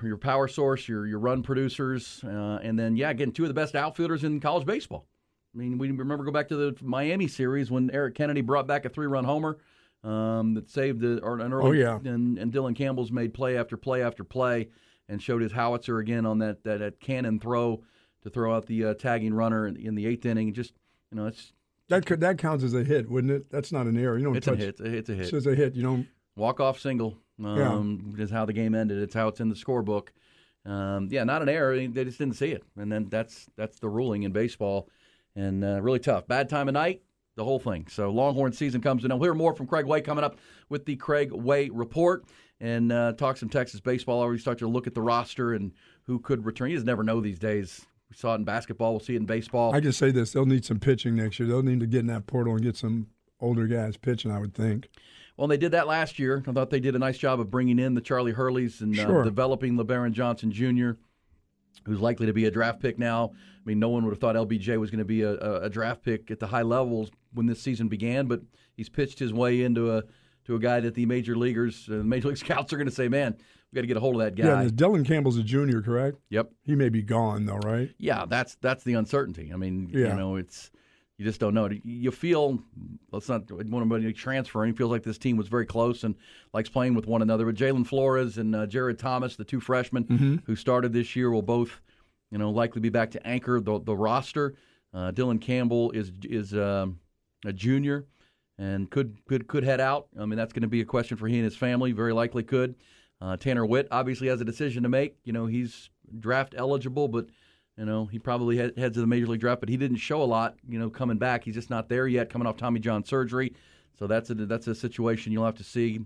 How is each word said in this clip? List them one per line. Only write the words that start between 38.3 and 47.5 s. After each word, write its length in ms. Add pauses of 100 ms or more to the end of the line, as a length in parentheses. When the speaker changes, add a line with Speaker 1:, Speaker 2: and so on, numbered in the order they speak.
Speaker 1:
season 280
comes 200
to 60
an 40
end. 80
We'll 100
hear 40
more 200
from 140
Craig 180
Way 160
coming 220
up 140 (320)
with 160
the 100
Craig 380
Way 360
Report 560 (360)
and, 300
uh, 220
talk 220
some 140
Texas 320
baseball. 400
Already 180
start 200
to 80
look 200
at 60
the 80
roster 520
and 180 (320)
who 160
could 260
return. 240
You 80
just 80
never 180
know 160
these 200
days. 460 (240)